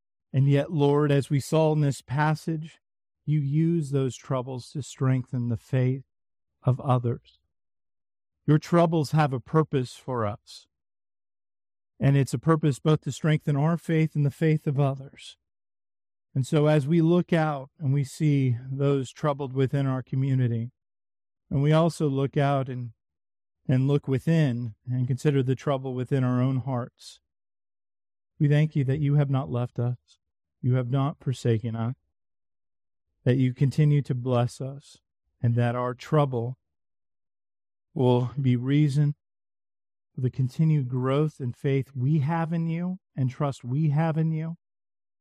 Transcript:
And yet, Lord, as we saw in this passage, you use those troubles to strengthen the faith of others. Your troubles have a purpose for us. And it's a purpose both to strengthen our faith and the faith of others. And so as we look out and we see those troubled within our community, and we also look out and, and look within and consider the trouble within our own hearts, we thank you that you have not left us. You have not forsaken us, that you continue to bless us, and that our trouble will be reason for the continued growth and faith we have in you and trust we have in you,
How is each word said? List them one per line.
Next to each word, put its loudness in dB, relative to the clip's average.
And 2
yet, 2
Lord, 2
as 0
we 0
saw 0
in 0
this -2
passage, -4
you 0
use 0
those -2
troubles -8
to -10
strengthen -2
the -2
faith -2
of 0
others. -2
Your 6
troubles 2
have 2
a -4
purpose 0
for -4
us. -8
And 4
it's 0
a -2
purpose 0
both 2
to -8
strengthen 0
our 0
faith 0
and 0
the 2
faith 0
of -2
others. -6
And -2
so 2
as 4
we 4
look 2
out -2
and -2
we 0
see 0
those -2
troubled -4
within 0
our -2
community, -2
and 0
we 4
also 2
look -2
out 0
and, -10
and 4
look 0
within 0
and -2
consider 0
the 0
trouble -4
within -2
our 0
own 0
hearts, -10
we 2
thank 2
you 0
that -2
you 2
have 2
not -2
left -6
us. -2
You 2
have -2
not -2
forsaken -2
us, -4
that 2
you 2
continue 2
to -4
bless -2
us, -14
and 4
that 2
our -2
trouble 0
will 2
be 2
reason 0
for -10
the -2
continued 0
growth -2
and -8
faith -2
we 0
have -2
in -2
you -6
and 0
trust -6
we -2
have 0
in 0
you, -6